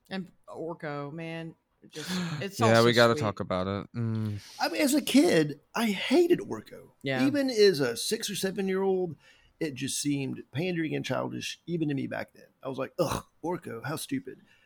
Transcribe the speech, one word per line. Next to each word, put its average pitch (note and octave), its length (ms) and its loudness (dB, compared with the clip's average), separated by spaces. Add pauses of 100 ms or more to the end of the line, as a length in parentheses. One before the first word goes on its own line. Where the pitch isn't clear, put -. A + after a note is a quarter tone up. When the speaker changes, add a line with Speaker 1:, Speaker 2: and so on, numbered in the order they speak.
Speaker 1:
And F#3 200 -8 (200)
Orko, D3 640 -8
man, E3 400 -10 (380)
just, D3+ 180 -10 (160)
Speaker 2:
<gasps> D#3 160 -6
Speaker 1:
it's G2 180 -6
Speaker 2:
Yeah, A2+ 100 6
Speaker 1:
also A#2 160 8
Speaker 2:
we A#2+ 80 6
gotta A#2 200 8
Speaker 1:
sweet. A2+ 80 -2
Speaker 2:
talk G#2 200 -2
about F#2 260 -2
it. G2 280 -4
Mm. A2 440 -4 (200)
Speaker 3:
I D4 100 0
mean, D#4+ 120 -2
as D4 140 4
a D4 60 2
kid, F3 580 4 (160)
I A3 160 0
hated E4+ 480 4
Orko. - 540 -12 (100)
Speaker 1:
Yeah. C3+ 240 2
Speaker 3:
Even C#4 240 0
as G3+ 280 6
a A#2+ 160 2
six A3 360 -4
or F#3+ 40 -6
seven-year-old, F#3+ 800 -2 (440)
it D3+ 160 -4
just C3 260 -4
seemed C3+ 400 -2 (100)
pandering E3 440 -2
and C#3 100 -4
childish, B2+ 600 -6
even D#3+ 220 -2
to D3 40 0
me B2+ 140 -2
back G#2+ 260 -8
then. - 140 -20 (160)
I C3+ 60 -8
was C3 100 -8
like, C3 180 -8
"Ugh, D3+ 260 0 (220)
Orko, A#2+ 400 -8
how D3+ 120 -6
stupid." - 400 -8 (280)